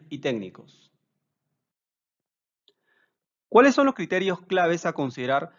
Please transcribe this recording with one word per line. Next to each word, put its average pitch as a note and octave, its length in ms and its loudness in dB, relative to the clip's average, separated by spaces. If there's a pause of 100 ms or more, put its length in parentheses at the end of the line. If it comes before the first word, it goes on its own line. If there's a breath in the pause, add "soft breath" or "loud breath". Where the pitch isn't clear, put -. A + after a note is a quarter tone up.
y - 80 -12
técnicos. - 760 -10 (2500)
¿Cuáles B3+ 280 6
son C#4 100 2
los C4+ 100 0
criterios F#3 460 -4
claves F3 440 -2
a E3+ 60 -2
considerar C#3 680 -4